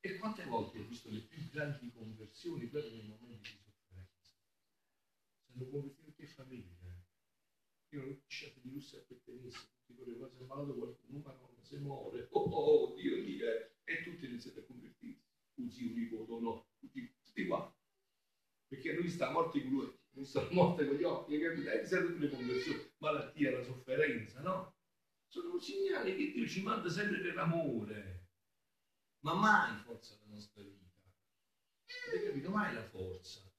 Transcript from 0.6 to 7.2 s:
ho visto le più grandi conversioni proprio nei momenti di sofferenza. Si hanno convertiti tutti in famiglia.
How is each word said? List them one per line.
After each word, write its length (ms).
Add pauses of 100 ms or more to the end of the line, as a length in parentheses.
ho 80
visto 220
le 100
più 300
grandi 420
conversioni 760
proprio 280
nei 120
momenti 440
di 80
sofferenza. 800 (1080)
Si 60
hanno 180
convertiti 360
tutti 160
in 60
famiglia. 800 (840)